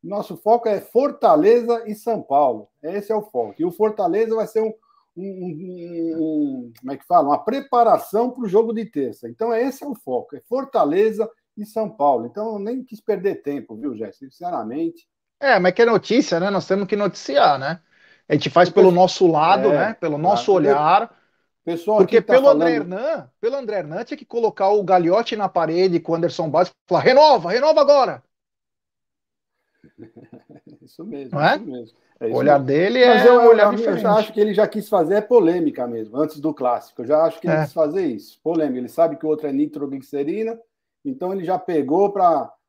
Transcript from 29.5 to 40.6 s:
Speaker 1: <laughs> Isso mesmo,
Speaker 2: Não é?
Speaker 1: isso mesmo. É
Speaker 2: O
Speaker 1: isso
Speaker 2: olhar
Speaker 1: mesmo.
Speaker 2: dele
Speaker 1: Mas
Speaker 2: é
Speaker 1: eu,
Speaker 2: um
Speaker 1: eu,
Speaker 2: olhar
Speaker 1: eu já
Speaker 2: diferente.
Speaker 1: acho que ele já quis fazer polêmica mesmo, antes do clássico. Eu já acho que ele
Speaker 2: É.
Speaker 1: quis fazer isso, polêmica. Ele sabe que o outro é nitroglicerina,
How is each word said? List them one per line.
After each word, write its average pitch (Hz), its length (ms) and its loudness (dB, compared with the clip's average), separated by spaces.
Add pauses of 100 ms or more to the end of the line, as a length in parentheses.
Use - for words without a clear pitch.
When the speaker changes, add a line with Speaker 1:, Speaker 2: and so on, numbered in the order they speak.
Speaker 1:
<laughs> - 1000 -20
Isso - 220 -20
mesmo, 139 340 -10
Speaker 2:
Não 147 60 0
é? 208 120 2
Speaker 1:
isso 208 80 -14
mesmo. 127 340 -16 (220)
É 117 80 -4
Speaker 2:
O - 0 -
Speaker 1:
isso 113 80 -4
Speaker 2:
olhar 139 220 4
Speaker 1:
mesmo. 135 80 -2
Speaker 2:
dele 185 360 0
Speaker 1:
Mas 240 220 6
Speaker 2:
é 240 40 10
Speaker 1:
eu, 247 120 8
Speaker 2:
um - 0 -
Speaker 1:
eu, 233 100 8
Speaker 2:
olhar 208 220 6
Speaker 1:
eu 208 240 -2
já 190 120 -2
Speaker 2:
diferente. - 20 -
Speaker 1:
acho 214 220 0
que 208 80 -4
ele 208 140 2
já 208 120 2
quis 214 220 -10
fazer 196 400 0
polêmica 170 580 2
mesmo, 113 300 -10
antes 151 240 -4
do 147 120 -4
clássico. 123 500 -4
Eu 117 40 -8
já 151 180 2
acho 165 160 -4
que 170 60 -8
ele 165 80 0
Speaker 2:
É. 156 40 0
Speaker 1:
quis 151 140 -4
fazer 165 340 -2
isso, 110 360 -10
polêmica. 156 360 -2
Ele 123 100 -10
sabe 160 280 0
que 156 100 -10
o - 20 -2
outro 151 180 -4
é 139 60 -4
nitroglicerina, 147 1040 -6 (460)